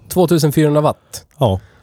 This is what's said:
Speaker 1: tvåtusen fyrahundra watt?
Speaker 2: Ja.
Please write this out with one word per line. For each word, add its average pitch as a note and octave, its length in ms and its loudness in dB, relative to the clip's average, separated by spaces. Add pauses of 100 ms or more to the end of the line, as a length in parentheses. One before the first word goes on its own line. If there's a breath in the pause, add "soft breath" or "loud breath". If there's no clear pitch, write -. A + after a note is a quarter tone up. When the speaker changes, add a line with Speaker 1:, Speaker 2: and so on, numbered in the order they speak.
Speaker 1:
tvåtusen D#3+ 440 0
fyrahundra D3+ 280 0
watt? - 460 -6 (120)
Speaker 2:
Ja. G2 220 0 (220 soft breath)